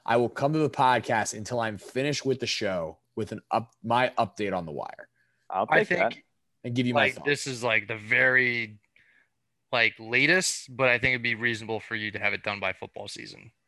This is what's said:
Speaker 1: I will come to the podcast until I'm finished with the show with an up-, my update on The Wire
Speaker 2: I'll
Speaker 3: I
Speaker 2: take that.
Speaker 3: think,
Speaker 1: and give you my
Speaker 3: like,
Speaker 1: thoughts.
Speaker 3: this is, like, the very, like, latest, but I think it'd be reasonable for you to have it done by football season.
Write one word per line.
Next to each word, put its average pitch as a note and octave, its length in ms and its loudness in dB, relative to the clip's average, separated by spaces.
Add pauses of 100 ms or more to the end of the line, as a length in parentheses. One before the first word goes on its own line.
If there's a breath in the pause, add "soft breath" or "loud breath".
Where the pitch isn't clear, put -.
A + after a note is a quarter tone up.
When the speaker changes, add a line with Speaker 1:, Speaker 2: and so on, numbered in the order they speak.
Speaker 1:
I A#2 100 4
will A#2+ 140 4
come D3 240 0
to D#3 40 2
the D3+ 120 2
podcast A#2+ 640 2
until A#2 240 -4
I'm A2 160 -4
finished C#3 480 -4
with C3 160 0
the A#2+ 60 -4
show F2+ 520 -4 (180)
with A2 160 -6
an A2 80 -10 (100)
up-, A2+ 220 -2 (100)
my A#2+ 360 2
update G2+ 380 -2
on E2+ 80 -4
The D#2+ 80 -10
Wire - 360 -10 (420)
Speaker 2:
I'll G2 180 0
Speaker 3:
I D#3 120 6
Speaker 2:
take G#3+ 80 0 (100)
that. A#2 160 2
Speaker 3:
think, - 100 -20 (400)
Speaker 1:
and B2 100 -4
give B2 120 2
you B2 80 0
my C#3+ 60 6
Speaker 3:
like, C3+ 140 2
Speaker 1:
thoughts. - 120 -8
Speaker 3:
this C#3+ 200 0
is, B2 160 -6
like, A2+ 260 2
the A2+ 80 -6
very, A#2+ 840 2 (920 soft breath)
like, A2+ 260 4
latest, C3 760 2
but B2+ 140 4
I A#2+ 100 4
think B2+ 120 2
it'd A#2+ 120 -2
be A#2 120 0
reasonable A2 460 -2
for - 160 -10
you G#2+ 160 -4
to G#2 60 -6
have G#2 140 0
it G2 100 -6
done G2+ 180 -4
by F#2+ 120 -2
football G2+ 360 -12
season. - 420 -14 (180)